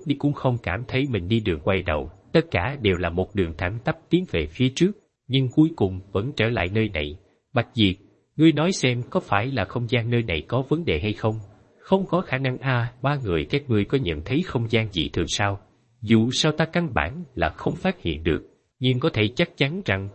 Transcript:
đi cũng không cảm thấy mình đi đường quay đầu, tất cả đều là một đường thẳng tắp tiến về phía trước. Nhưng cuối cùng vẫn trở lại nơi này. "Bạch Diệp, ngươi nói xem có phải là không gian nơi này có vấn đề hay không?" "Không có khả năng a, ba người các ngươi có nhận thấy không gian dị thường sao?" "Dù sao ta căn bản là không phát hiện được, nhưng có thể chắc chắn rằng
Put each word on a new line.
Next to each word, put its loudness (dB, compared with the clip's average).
đi 0
cũng 0
không 0
cảm -4
thấy 0
mình -2
đi 4
đường 0
quay 2
đầu, -2
tất 2
cả -2
đều 4
là -2
một -4
đường 0
thẳng -2
tắp -2
tiến 2
về 0
phía 0
trước. 2
Nhưng 0
cuối 4
cùng 0
vẫn -2
trở 2
lại 0
nơi 2
này. -6
"Bạch 0
Diệp, 4
ngươi 8
nói 2
xem 0
có -2
phải 0
là -2
không -4
gian 2
nơi 2
này -2
có 0
vấn -2
đề 2
hay -2
không?" 0
"Không 0
có 0
khả -4
năng -2
a, 0
ba 0
người 0
các -4
ngươi 4
có 0
nhận -2
thấy -2
không -2
gian 0
dị -2
thường 0
sao?" -2
"Dù 4
sao 2
ta 0
căn -2
bản -2
là 0
không -4
phát -4
hiện -4
được, 2
nhưng 0
có 0
thể 2
chắc -2
chắn -2
rằng -2